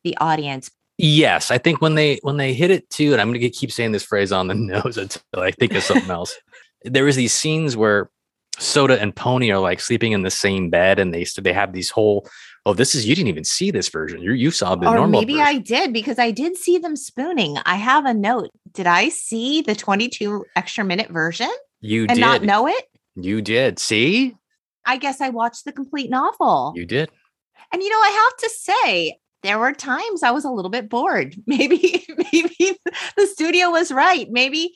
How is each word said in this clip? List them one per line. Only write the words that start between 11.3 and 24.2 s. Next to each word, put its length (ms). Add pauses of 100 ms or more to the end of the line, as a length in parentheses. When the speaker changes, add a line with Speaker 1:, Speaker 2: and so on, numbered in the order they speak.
Speaker 2:
they 180
have 200
these 180
whole, 380 (360)
"Oh, 100
this 200
is, 140
you 80
didn't 120
even 140
see 300
this 160
version. 340
You, 120
you 180
saw 240
the 100
Speaker 1:
Or 80
Speaker 2:
normal 260
Speaker 1:
maybe 120
Speaker 2:
version." 160
Speaker 1:
I 100
did, 340
because 280
I 100
did 260
see 220
them 160
spooning. 720
I 80
have 320
a 80
note. 360 (220)
Did 140
I 220
see 540
the 120
twenty-two 720 (100)
extra 300
minute 260
version 400 (300)
Speaker 2:
You 280
Speaker 1:
and 120
not 220
Speaker 2:
did. 40
Speaker 1:
know 220
it? 160 (320)
Speaker 2:
You 260
did. 380
See? 560 (480)